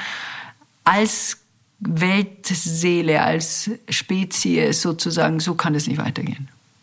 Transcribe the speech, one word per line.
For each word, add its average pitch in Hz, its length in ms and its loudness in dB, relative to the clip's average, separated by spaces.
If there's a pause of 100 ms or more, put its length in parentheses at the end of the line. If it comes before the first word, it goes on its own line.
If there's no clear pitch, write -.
(840)
als 208 540 2 (420)
Weltseele, 170 1400 0
als 160 500 0 (180)
Spezies 180 920 0
sozusagen, 160 600 0
so 170 140 0
kann 165 200 2
es 147 140 -2
nicht 147 100 -2
weitergehen. - 500 -6 (340)